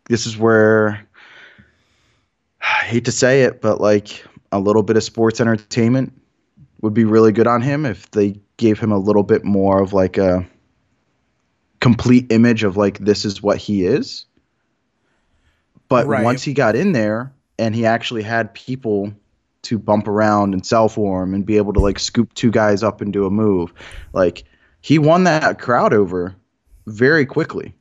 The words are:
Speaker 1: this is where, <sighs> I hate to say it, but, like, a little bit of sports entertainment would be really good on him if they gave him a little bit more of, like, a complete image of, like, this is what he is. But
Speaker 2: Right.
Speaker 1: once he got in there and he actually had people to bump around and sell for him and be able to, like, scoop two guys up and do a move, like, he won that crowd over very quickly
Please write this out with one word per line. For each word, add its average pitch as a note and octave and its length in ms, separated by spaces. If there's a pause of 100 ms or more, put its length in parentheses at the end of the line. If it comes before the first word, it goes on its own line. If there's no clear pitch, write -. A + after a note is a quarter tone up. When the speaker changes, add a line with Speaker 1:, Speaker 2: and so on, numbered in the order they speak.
Speaker 1:
this A2+ 160
is A2+ 120
where, A2 680 (800)
<sighs> - 720
I - 240
hate A#2+ 200
to B2+ 60
say C3 320
it, - 180
but, G#2+ 200
like, G#2 440 (260)
a G2+ 80
little G#2 240
bit A2 140
of G#2+ 60
sports A2+ 360
entertainment A2+ 720 (720)
would G#2+ 120
be A#2 100
really A2 280
good A2 160
on A#2+ 140
him C#3+ 240
if G2 260
they G#2 280 (180)
gave G#2+ 220
him A2+ 120
a G2+ 60
little G2+ 260
bit A2 200
more G2 360
of, G2 140
like, F#2+ 240
a F#2 260 (1400)
complete B2 500
image A2+ 320
of, G2 140
like, G2+ 200
this G2+ 280
is G2+ 180
what G2+ 140
he G2 280
is. C#3+ 400 (1600)
But B2 200
Speaker 2:
Right. C#3 160
Speaker 1:
once C3+ 180
he D3 120
got A#2+ 220
in F3+ 180
there A2+ 380 (280)
and A2 160
he A#2 100
actually A#2 380
had A2+ 320
people G#2 580 (480)
to - 160
bump G#2+ 300
around G#2 480
and F#2 100
sell A2+ 240
for G2 320
him F#2 140
and G2 100
be G#2+ 120
able G2+ 160
to, G2 60
like, G2 200
scoop - 340
two - 160
guys G#2 320
up G#2+ 200
and G2+ 120
do G2 140
a - 20
move, G2 420 (400)
like, F2+ 340 (360)
he D3 160
won E3 280
that D#3 340
crowd C3 340
over F#2 420 (520)
very C3 360
quickly - 580